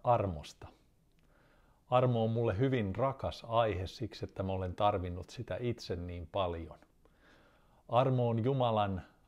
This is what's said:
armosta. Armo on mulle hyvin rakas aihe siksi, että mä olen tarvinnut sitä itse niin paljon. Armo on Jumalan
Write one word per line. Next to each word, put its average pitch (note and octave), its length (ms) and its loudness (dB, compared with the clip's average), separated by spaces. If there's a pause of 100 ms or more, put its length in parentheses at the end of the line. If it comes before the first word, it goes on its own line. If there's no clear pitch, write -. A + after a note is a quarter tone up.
armosta. G2+ 640 0 (1200)
Armo B2 340 4
on A2+ 60 2
mulle A2+ 280 0
hyvin A#2+ 360 2
rakas B2 540 -4
aihe A2 380 2
siksi, - 380 -8
että - 180 -8
mä F#2+ 100 -2
olen F#2 220 -4
tarvinnut F#2 560 0
sitä A2 300 -8
itse A#2 360 -4
niin F2 360 -8
paljon. E2+ 460 -4 (1080)
Armo B2 400 4
on A2+ 160 0
Jumalan A2 580 0 (260)